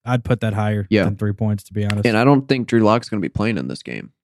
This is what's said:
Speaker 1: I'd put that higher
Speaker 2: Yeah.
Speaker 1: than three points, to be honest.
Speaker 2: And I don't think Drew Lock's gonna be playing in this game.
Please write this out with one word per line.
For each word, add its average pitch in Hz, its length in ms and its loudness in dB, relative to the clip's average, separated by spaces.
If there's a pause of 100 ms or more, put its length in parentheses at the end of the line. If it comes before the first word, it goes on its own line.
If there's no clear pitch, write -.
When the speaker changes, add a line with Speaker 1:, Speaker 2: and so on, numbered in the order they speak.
Speaker 1:
I'd 120 200 -2
put 120 160 -2
that 110 140 -2
higher 104 360 -2
Speaker 2:
Yeah. 101 140 4
Speaker 1:
than 98 120 -2
three 104 180 -2
points, 104 300 -2
to - 100 -20
be 104 100 -2
honest. 101 220 -2
Speaker 2:
And 110 100 2
I 113 80 4
don't 135 240 4
think 127 200 -2
Drew 117 120 2
Lock's 110 300 4
gonna 107 100 -4
be 85 80 -4
playing 107 300 -2
in 65 100 -6
this 64 140 -12
game. 58 300 -14 (120)